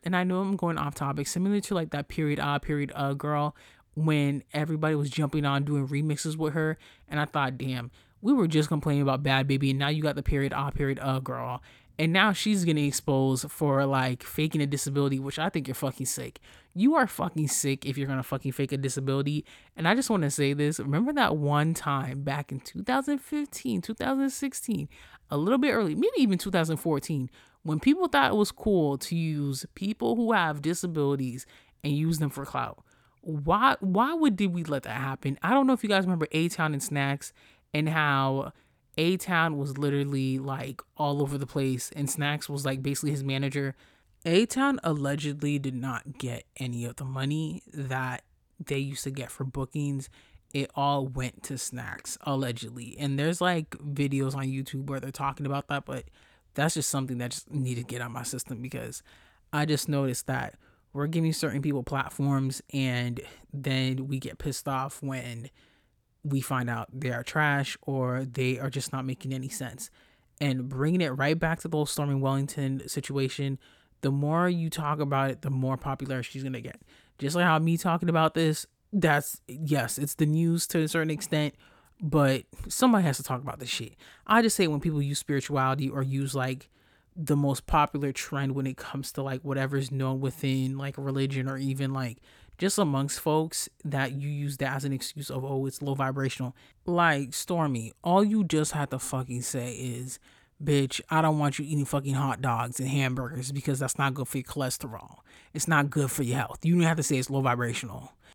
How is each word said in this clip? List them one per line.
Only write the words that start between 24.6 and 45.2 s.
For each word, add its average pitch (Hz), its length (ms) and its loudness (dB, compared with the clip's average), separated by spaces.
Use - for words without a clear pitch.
a 143 60 -2
little 190 220 4
bit 262 140 4
early, 196 220 2
maybe 285 220 2
even 208 220 4
two 196 120 -4
thousand 165 280 2
fourteen, 143 500 -2
when 151 160 0
people 330 280 4
thought 277 240 4
it - 40 2
was 208 140 4
cool 160 460 2
to 135 180 -4
use 147 600 -2
people 226 420 0
who 233 160 2
have 156 300 2
disabilities 143 800 0
and 147 100 2
use 156 240 2
them 151 120 2
for 139 160 -8
clout? - 360 -6
Why, 170 600 2
why 208 340 2
would, 302 220 4
did 190 180 2
we 170 100 -2
let 143 200 -2
that 110 140 -6
happen? 135 440 -2
I 175 80 2
don't 269 160 6
know 262 80 6
if - 80 -2
you 208 80 0
guys 190 140 4
remember 175 280 2
A-Town 160 400 2
and 143 100 -2
Snacks 139 520 0
and 151 160 2
how 139 600 2
A-Town 165 600 2
was 139 220 -4
literally, 139 600 0
like, 135 440 -6
all 143 260 0
over 139 160 -2
the 135 80 -4
place 131 480 -2
and 147 160 -2
Snacks 147 380 -2
was, 139 180 -4
like, 135 160 -2
basically 139 300 0
his 139 100 -2
manager. 135 540 -2
A-Town 247 580 4
allegedly 147 760 0